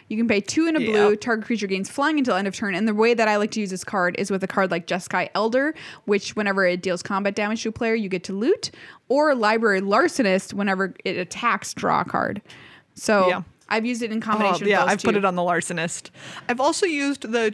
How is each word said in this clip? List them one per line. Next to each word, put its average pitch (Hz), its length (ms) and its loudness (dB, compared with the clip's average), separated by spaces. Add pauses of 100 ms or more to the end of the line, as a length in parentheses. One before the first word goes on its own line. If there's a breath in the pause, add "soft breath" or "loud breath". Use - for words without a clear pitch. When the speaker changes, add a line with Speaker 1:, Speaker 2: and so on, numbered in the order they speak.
Speaker 1:
You 214 100 -6
can 233 100 0
pay 208 120 2
two 320 280 0
and 320 100 2
a - 20 0
blue. 214 300 4
Speaker 2:
Yeah. 208 60 4
Speaker 1:
Target 220 320 -2
creature 214 180 -2
gains 190 240 -4
flying 294 300 0
until 247 160 2
end 196 120 0
of 190 80 -4
turn. 196 200 -4
And 214 120 0
the 214 60 2
way 226 220 4
that 220 120 2
I 208 100 4
like 214 140 0
to 220 80 -4
use 196 120 -2
this 190 120 -6
card 180 360 0
is 196 100 -2
with 196 140 -2
a - 40 0
card 190 220 0
like 170 160 -4
Jeskai 180 480 -2
Elder, 254 400 0 (320 loud breath)
which 202 300 -2
whenever 196 280 0
it 180 200 2
deals 180 180 -2
combat 202 320 -2
damage 214 300 -2
to 226 60 -2
a - 20 -4
player, 226 240 0
you 214 120 -2
get 180 180 -4
to 190 80 -8
loot. 262 360 0 (400 loud breath)
Or 294 240 4
Library 220 480 2
Larcenist, 196 720 2
whenever 190 400 -2 (100)
it 190 140 -4
attacks, 196 560 -4
draw - 280 0
a - 40 -2
card. - 340 -2 (540 loud breath)
So 202 340 2
Speaker 2:
Yeah. 180 140 0 (260)
Speaker 1:
I've 220 200 0
used 240 160 -4
it 220 80 -4
in 220 80 -4
Speaker 2:
Oh, - 80 -4
Speaker 1:
combination 208 400 0
Speaker 2:
yeah, 196 140 4
Speaker 1:
with 170 40 2
those 185 80 4
Speaker 2:
I've 208 100 -2
put 226 100 2
Speaker 1:
two. 208 40 2
Speaker 2:
it 202 80 0
on 185 80 2
the 175 80 -2
Larcenist. 170 680 -4 (360 loud breath)
I've 240 140 -2
also 311 240 2
used 285 460 -2
the 226 220 2